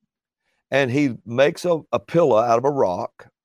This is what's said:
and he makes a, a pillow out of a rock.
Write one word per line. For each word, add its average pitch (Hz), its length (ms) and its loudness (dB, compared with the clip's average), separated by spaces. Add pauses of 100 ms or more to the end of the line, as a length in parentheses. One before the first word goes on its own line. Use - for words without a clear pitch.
(720)
and 135 200 0
he 135 240 0 (100)
makes 135 400 -2
a, 170 160 0 (120)
a 120 60 0
pillow 143 400 2
out 117 200 2
of 123 60 -4
a 139 60 2
rock. 110 580 -4 (160)